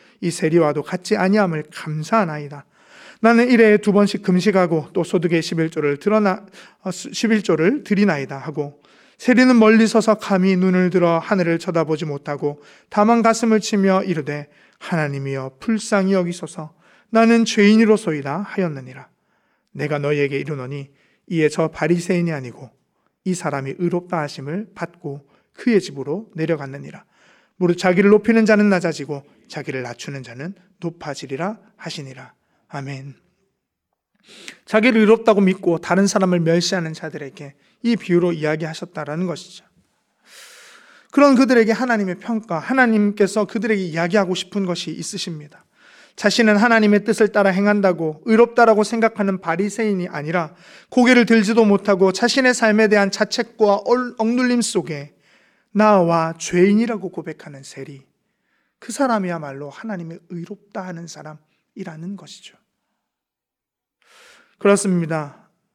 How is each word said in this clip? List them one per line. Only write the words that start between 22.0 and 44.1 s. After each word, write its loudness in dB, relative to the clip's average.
아니고 -12
이 -2
사람이 -6
의롭다 -4
하심을 -8
받고 -12
그의 0
집으로 -8
내려갔느니라. -8
무릇 0
자기를 2
높이는 4
자는 4
낮아지고 -4
자기를 -8
낮추는 -14
자는 -14
높아지리라." -10
하시니라. -16
아멘. -12
자기를 2
의롭다고 4
믿고 0
다른 0
사람을 0
멸시하는 -2
자들에게 -14
이 0
비유로 0
이야기하셨다라는 -6
것이죠. -12
그런 6
그들에게 4
하나님의 -2
평가, -6
하나님께서 0
그들에게 -2
이야기하고 -2